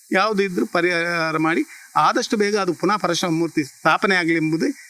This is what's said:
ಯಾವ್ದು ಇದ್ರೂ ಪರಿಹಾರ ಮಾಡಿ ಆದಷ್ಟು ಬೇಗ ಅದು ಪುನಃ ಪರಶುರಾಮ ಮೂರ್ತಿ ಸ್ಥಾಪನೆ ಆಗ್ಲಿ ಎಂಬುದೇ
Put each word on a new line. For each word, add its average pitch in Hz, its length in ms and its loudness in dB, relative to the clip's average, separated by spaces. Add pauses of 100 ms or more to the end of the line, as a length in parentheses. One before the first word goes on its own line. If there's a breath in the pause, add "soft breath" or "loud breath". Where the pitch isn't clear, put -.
(120)
ಯಾವ್ದು 202 300 2
ಇದ್ರೂ 196 240 -2
ಪರಿಹಾರ 170 720 -2
ಮಾಡಿ 160 220 0 (360 loud breath)
ಆದಷ್ಟು 220 400 2
ಬೇಗ 208 200 0
ಅದು 185 180 0
ಪುನಃ 202 220 -2
ಪರಶುರಾಮ 170 380 -2
ಮೂರ್ತಿ 160 300 -2
ಸ್ಥಾಪನೆ 180 500 0
ಆಗ್ಲಿ 170 200 2
ಎಂಬುದೇ 160 400 0 (160 loud breath)